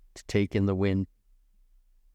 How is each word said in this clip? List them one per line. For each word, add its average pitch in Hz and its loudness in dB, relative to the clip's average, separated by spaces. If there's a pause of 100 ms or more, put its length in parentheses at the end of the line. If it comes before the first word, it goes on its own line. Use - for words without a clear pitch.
(160)
to - -20
take 104 0
in 101 2
the 98 0
wind, 95 0 (1080)